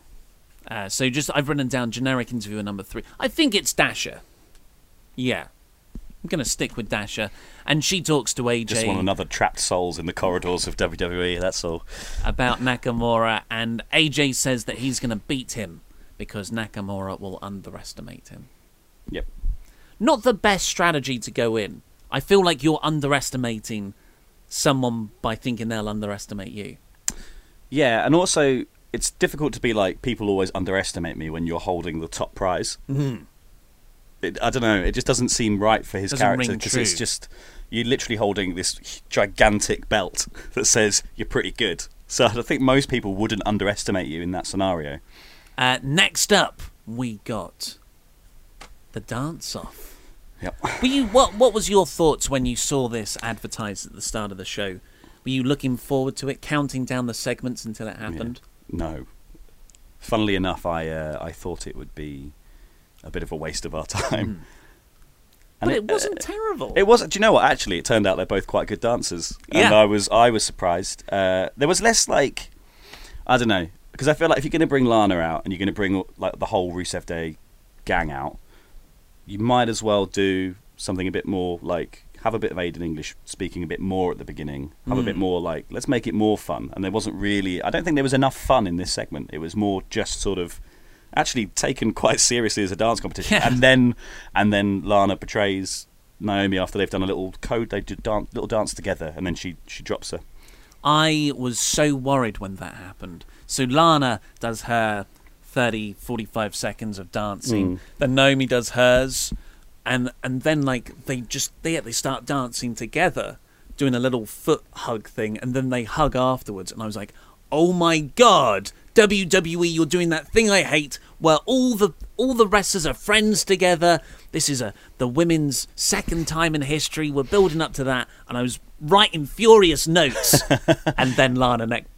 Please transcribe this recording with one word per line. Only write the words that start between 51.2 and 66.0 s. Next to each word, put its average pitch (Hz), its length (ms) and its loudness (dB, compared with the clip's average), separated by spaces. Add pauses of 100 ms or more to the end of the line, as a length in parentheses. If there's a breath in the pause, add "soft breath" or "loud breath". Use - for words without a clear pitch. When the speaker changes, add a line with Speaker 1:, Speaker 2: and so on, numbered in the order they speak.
Speaker 1:
what 220 180 4
was 208 160 -2
your 190 180 4
thoughts 156 440 0
when 131 160 0
you 123 100 0
saw 131 320 0
this 110 340 -6
advertised 107 640 -8
at - 80 -20
the 101 80 -14
start 104 280 -6
of 92 80 -12
the 95 60 -12
show? 98 300 -6 (500 soft breath)
Were 131 60 -4
you 131 120 0
looking 131 340 0
forward 135 400 -2
to 135 120 -6
it, 135 120 -8
counting 139 440 -2
down 123 220 -2
the 117 80 -4
segments 123 500 -6
until 110 240 -10
it - 100 -12
Speaker 2:
Yeah. 110 120 -8
Speaker 1:
happened? 117 300 -8 (300)
Speaker 2:
No. 78 360 -6 (920)
Funnily 107 360 0
enough, 92 320 -2
I, 82 220 -2
uh, 78 320 -6
I 85 120 -8
thought - 340 -10
it 65 100 -12
would - 180 -14
be 73 380 -12 (720 soft breath)
a 80 60 -16
bit 80 120 -8
of 80 100 -10
a 82 40 -6
waste 78 280 -8
of 80 100 -8
our 78 120 -6
<laughs> - 0 -
time. - 400 -4
Speaker 1:
Mm. 104 120 -8 (1200 soft breath)
Speaker 2:
And - 80 -2
Speaker 1:
But - 20 2
Speaker 2:
it, - 60 2
Speaker 1:
it 208 160 -2
wasn't 415 260 -2